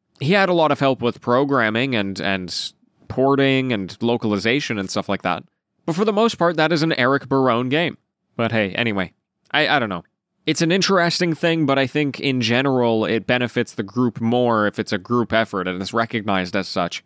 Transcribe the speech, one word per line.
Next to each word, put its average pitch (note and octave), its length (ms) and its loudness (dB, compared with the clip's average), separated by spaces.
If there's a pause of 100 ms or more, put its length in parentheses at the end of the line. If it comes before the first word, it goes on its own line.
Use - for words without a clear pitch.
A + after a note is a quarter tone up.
(180)
he C#3 140 0
had G3 160 4
a F3+ 40 2
lot D#3+ 200 4
of C#3 80 -2
help C3+ 200 2
with A#2+ 200 -2
programming B2+ 720 2
and, G2 260 -2
and F#2 520 -4 (360)
porting C3+ 640 2
and G2 300 -6
localization A#2 760 0
and F#2+ 120 -6
stuff - 180 -4
like G2 140 -2
that. F2 200 -2 (440)
But D#3+ 100 -2
for G3 80 0
the G#3+ 80 2
most A3 240 2
part, E3+ 220 0
that D#3+ 160 2
is D3 80 2
an E3 100 2
Eric C3 340 0
Barone B2+ 440 2
game. D#3 260 -2 (400)
But A2+ 160 -2
hey, G#2 200 0
anyway, G2+ 420 -2 (360)
I, D3 160 2
I D3 120 2
don't A#2 100 -2
know. F2+ 160 -8 (400)
It's D#3 160 -2
an E3 100 2
interesting F3+ 640 0
thing, E3 300 0
but C3+ 140 2
I C3 80 2
think C#3+ 340 -4
in C3 220 -2
general A#2+ 640 2
it G2+ 200 0
benefits B2 460 -2
the A#2 100 -6
group A#2 380 -2
more A#2 460 2
if G2+ 120 -4
it's G#2+ 140 -4
a G#2 60 -2
group A#2 340 -2
effort G#2 340 0
and F2+ 140 -4
it's F#2+ 140 -8
recognized G#2 600 -2
as F#2+ 140 -2
such. F2 380 -4